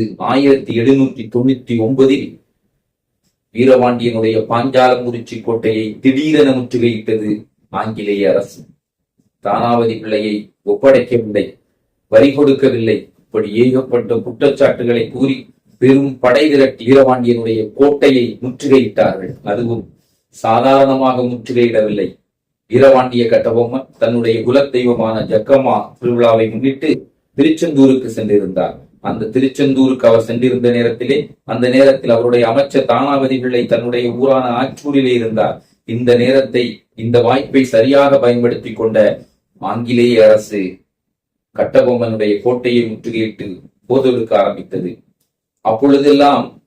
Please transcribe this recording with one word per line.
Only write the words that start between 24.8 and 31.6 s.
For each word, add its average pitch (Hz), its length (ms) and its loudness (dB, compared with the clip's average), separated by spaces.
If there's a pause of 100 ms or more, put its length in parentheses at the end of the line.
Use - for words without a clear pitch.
ஜக்கம்மா 131 500 2 (180)
திருவிழாவை 117 540 2
முன்னிட்டு 135 440 -4 (460)
திருச்செந்தூருக்கு 139 720 2
சென்றிருந்தார். 101 640 -2 (280)
அந்த 110 240 -6
திருச்செந்தூருக்கு 131 800 0
அவர் 113 200 4
சென்றிருந்த 120 440 0
நேரத்திலே, 120 460 -2 (280)
அந்த 120 240 -2